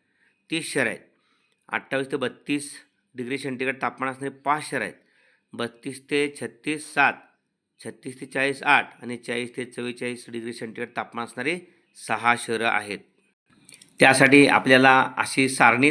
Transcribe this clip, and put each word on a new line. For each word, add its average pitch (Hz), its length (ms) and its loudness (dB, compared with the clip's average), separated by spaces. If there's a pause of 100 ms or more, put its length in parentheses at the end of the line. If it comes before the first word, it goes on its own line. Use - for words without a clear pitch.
(500)
तीस - 220 -8
शहरं 127 160 0
आहेत. 95 120 -10 (680)
अठ्ठावीस 135 440 -6
ते 156 40 -4
बत्तीस 139 540 -8 (440)
डिग्री 123 240 -8
सेंटीग्रेड 131 440 -6
तापमान 131 280 -6
असणारे 135 260 -10
पाच 147 340 -4
शहरं 127 140 -4
आहेत. 87 100 -10 (580)
बत्तीस 120 580 -10
ते 143 260 0
छत्तीस 147 580 -10
सात, 135 180 4 (680)
छत्तीस 127 400 -16
ते 139 60 -16
चाळीस 135 380 -4
आठ 131 380 0
आणि 120 160 -10
चाळीस 120 380 -8
ते 127 100 -8
चव्वेचाळीस 123 640 -10
डिग्री 117 240 -12
सेंटीग्रेड 117 440 -12
तापमान 113 280 -8
असणारे 135 340 -8 (400)
सहा 117 400 0
शहरं 117 300 -4
आहेत. 104 300 -4 (1040)
त्यासाठी 135 480 8
आपल्याला 131 500 6 (200)
अशी 135 300 0
सारणी 131 420 4